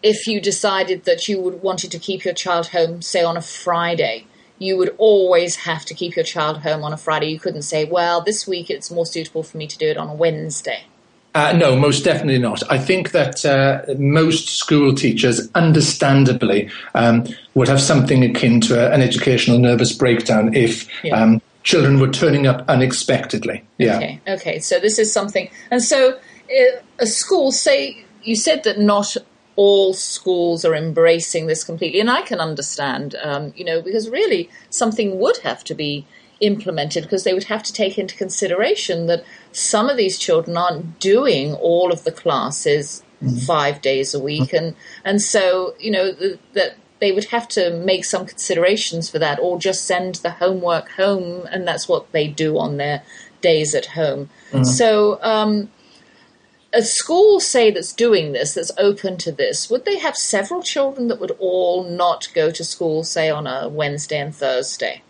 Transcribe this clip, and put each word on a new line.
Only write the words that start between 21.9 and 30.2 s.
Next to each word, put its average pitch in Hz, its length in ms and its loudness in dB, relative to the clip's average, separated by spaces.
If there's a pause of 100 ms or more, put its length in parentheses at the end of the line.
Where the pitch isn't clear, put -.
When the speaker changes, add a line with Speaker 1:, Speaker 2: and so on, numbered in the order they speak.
Speaker 2:
were 135 100 4
turning 143 360 2
up 127 220 0
unexpectedly. 127 920 0 (160)
Yeah. 110 180 2
Speaker 1:
Okay, - 320 -6
okay. 170 300 -6
So 175 220 -2
this 214 180 0
is 214 140 2
something, 202 380 -4 (200)
and 247 120 0
so, 262 320 4
uh, - 680 0 (180)
a 240 80 0
school, 269 460 0
say, - 520 0 (200)
you 226 120 -2
said 311 280 0
that 202 140 0
not 208 380 2 (400)
all 196 380 4
schools 175 680 -2